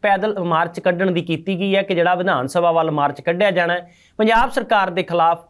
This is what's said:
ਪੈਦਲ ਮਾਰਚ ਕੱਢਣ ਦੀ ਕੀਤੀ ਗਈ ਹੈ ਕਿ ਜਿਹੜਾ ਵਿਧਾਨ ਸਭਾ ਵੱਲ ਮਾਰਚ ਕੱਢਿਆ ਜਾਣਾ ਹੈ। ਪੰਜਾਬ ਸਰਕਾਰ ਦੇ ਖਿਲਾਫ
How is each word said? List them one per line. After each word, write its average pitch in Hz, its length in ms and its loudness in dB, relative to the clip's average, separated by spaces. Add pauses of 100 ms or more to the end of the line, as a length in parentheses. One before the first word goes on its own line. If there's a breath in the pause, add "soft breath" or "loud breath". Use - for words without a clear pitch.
ਪੈਦਲ 202 420 0
ਮਾਰਚ 170 360 0
ਕੱਢਣ 185 300 0
ਦੀ 175 120 -2
ਕੀਤੀ 170 360 -4
ਗਈ 190 180 0
ਹੈ 196 60 2
ਕਿ 196 120 -2
ਜਿਹੜਾ 175 200 2
ਵਿਧਾਨ 175 320 -2
ਸਭਾ 170 260 0
ਵੱਲ 160 180 2
ਮਾਰਚ 143 300 -2
ਕੱਢਿਆ 180 300 0
ਜਾਣਾ 175 240 0
ਹੈ। 175 160 -8 (280 soft breath)
ਪੰਜਾਬ 226 320 2
ਸਰਕਾਰ 202 400 0
ਦੇ 180 120 -4
ਖਿਲਾਫ 170 480 0